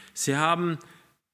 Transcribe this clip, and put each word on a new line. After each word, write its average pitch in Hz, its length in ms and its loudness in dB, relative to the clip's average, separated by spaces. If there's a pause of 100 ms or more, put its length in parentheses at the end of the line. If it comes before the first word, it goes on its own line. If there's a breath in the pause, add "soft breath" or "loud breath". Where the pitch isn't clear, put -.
(140 loud breath)
sie - 220 -2
haben 165 440 0 (540 loud breath)